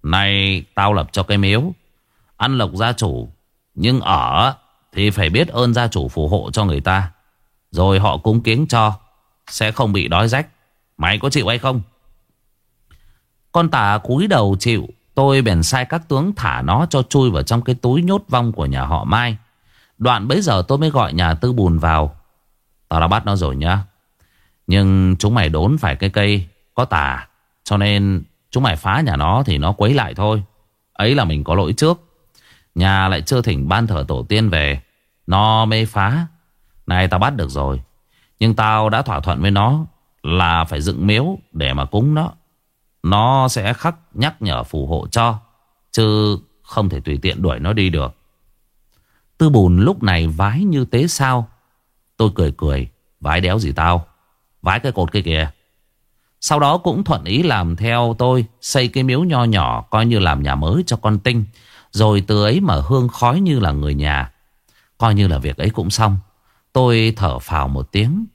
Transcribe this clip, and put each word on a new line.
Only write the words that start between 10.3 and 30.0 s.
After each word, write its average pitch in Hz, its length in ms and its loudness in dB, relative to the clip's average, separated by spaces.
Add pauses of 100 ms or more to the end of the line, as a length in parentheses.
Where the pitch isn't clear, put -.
Mày 95 220 -2
có 139 120 -2
chịu 117 180 -2
hay 120 100 -2
không? 131 220 -2 (1700)
Con 170 160 2
Tà 107 340 2
cúi 143 240 -2
đầu 110 320 2
chịu. 113 300 -2 (260)
Tôi 135 280 4
bèn 92 200 2
sai 127 220 0
các 165 240 -6
tướng 160 260 -2
thả 78 280 -4
nó 107 280 0
cho 135 120 0
chui 131 280 2
vào 73 120 -2
trong 120 200 -2
cái 127 120 -2
túi 127 280 0
nhốt 196 260 0
vong 120 240 0
của 80 140 -4
nhà 65 180 -2
họ 69 200 -2
Mai. 110 320 0 (640)
Đoạn 117 300 0
bấy 160 120 2
giờ 113 280 2
tôi 139 100 0
mới 160 120 0
gọi 110 220 0
nhà 82 220 2
Tư 123 180 -2
Bùn 90 260 2
vào. 78 380 0 (720)
"Tao 80 120 0
đã 82 80 2
bắt 101 180 0
nó 101 100 -2
rồi 71 200 -2
nhá. 90 280 -2 (840)
Nhưng 95 520 4
chúng 104 160 0
mày 90 140 2
đốn 90 300 0
phải 73 180 -2
cái 95 140 -2
cây 101 380 0 (260)
có 123 100 0
tà, 69 440 -2 (360)
cho 104 120 0
nên 101 480 2 (260)
chúng 127 120 0
mày 107 140 0
phá 98 240 -2
nhà 101 160 0
nó 90 300 0
thì 78 120 0
nó 80 140 0
quấy 107 220 0
lại 92 200 -2